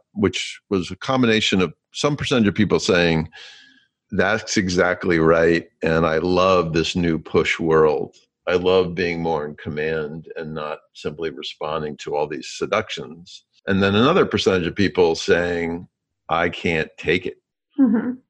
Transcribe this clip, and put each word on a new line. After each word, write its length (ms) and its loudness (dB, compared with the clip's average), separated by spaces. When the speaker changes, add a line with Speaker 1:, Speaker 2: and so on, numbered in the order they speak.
Speaker 1:
which 480 -2
was 200 -2
a 60 -12
combination 640 2
of 140 -2
some 240 -2
percentage 320 0
of 60 0
people 260 2
saying, 480 2
"That's 460 -2
exactly 600 0
right. 500 4
And 240 2
I 120 0
love 540 2
this 240 -2
new 220 0
push 400 0
world. 580 2
I 80 0
love 400 2
being 280 -2
more 220 -2
in 120 -10
command 800 -6
and 180 -10
not 240 -8
simply 360 -8
responding 680 -8
to 180 -8
all 100 -2
these 220 -10
seductions." 960 -8
And 160 0
then 120 2
another 300 4
percentage 420 0
of 80 -6
people 400 2
saying, 720 -2
"I 200 0
can't 480 -2
take 300 -2
it. 140 -8
Speaker 2:
Mm-hmm. 340 2